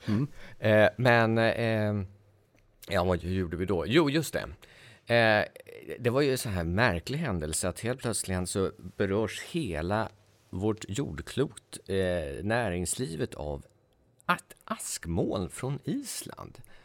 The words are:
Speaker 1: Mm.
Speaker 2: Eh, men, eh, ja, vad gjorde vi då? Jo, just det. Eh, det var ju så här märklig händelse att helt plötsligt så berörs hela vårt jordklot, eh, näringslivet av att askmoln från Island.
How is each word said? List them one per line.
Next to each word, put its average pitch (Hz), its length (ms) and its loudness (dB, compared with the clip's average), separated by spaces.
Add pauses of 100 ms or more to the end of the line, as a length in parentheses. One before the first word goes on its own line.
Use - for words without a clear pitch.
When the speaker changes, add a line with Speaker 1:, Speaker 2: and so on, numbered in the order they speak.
Speaker 1:
Mm. 113 200 0 (320)
Speaker 2:
Eh, 107 380 8
men, 117 400 6
eh, 110 680 2 (800)
ja, 92 160 2
vad 90 200 2
gjorde 87 340 -2
vi 92 80 -2
då? 87 220 0
Jo, 143 220 4
just 147 240 -2
det. - 800 -6
Eh, 110 300 6 (540)
det 117 100 0
var 131 120 2
ju 131 160 2
så - 120 -6
här 90 140 0
märklig 95 540 2
händelse 90 520 -2
att - 100 -6
helt 127 200 -4
plötsligt 92 500 -2
så 95 220 0 (260)
berörs 104 440 0 (100)
hela 98 580 -2 (400)
vårt 101 380 -2
jordklot, - 1000 -6
eh, 90 560 -2
näringslivet 113 920 -2
av 71 300 -6 (600)
att - 280 -2 (120)
askmoln 95 840 -4
från 139 340 -6
Island. - 720 -8 (280)